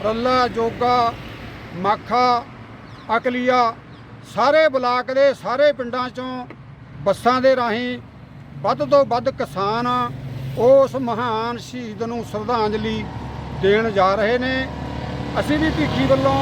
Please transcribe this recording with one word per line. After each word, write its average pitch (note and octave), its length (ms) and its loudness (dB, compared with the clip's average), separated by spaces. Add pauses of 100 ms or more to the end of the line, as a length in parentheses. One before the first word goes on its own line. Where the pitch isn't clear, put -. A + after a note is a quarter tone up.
ਰੱਲਾ, A#3+ 440 0
ਜੋਗਾ, A#3 640 0 (680)
ਮਾਖਾ, A3 640 2 (720)
ਅਕਲੀਆ, B3 560 2 (520)
ਸਾਰੇ C#4+ 440 4
ਬਲਾਕ B3 440 0
ਦੇ C4+ 200 4
ਸਾਰੇ C4 400 2
ਪਿੰਡਾਂ B3+ 360 -4
ਚੋਂ B3+ 360 -8 (580)
ਬੱਸਾਂ A#3 380 2
ਦੇ C4 140 6
ਰਾਹੀਂ B3 420 -2 (640)
ਵੱਧ B3+ 220 0
ਤੋਂ C#4 220 4
ਵੱਧ A#3+ 260 -2
ਕਿਸਾਨ A3+ 560 -2 (720)
ਉਸ C4 380 6
ਮਹਾਨ A#3 640 -2
ਸ਼ਹੀਦ A#3 440 -10
ਨੂੰ A#3 220 -6
ਸ਼ਰਧਾਂਜਲੀ G#3+ 800 -2 (580)
ਦੇਣ G#3 300 4
ਜਾ G3 240 4
ਰਹੇ A3 220 2
ਨੇ। B3+ 180 -2 (840)
ਅਸੀਂ D4 200 0
ਵੀ D#4 100 2
ਭੀਖੀ C4+ 360 0
ਵੱਲੋਂ C4+ 360 4